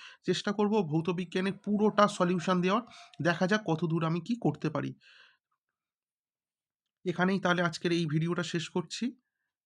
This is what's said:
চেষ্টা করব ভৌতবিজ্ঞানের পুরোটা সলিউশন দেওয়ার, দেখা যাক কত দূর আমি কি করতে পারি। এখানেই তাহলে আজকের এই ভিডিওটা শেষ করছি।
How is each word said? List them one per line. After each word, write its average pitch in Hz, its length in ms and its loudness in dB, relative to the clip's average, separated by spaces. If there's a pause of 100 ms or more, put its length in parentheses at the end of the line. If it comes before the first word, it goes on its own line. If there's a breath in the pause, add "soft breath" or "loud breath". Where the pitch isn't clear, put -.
(240 loud breath)
চেষ্টা 185 280 -2
করব 208 300 2
ভৌতবিজ্ঞানের 175 720 -2
পুরোটা 208 540 2
সলিউশন 180 540 2
দেওয়ার, 196 220 2 (380 loud breath)
দেখা 170 260 2
যাক 214 180 2
কত 165 200 0
দূর 165 200 0
আমি 165 160 0
কি 226 200 -4
করতে 156 280 0
পারি। 135 240 -4 (2000 loud breath)
এখানেই 185 340 0
তাহলে 180 220 0
আজকের 170 300 -2
এই 170 140 0
ভিডিওটা 165 380 -2
শেষ 165 260 -6
করছি। - 460 -6 (500)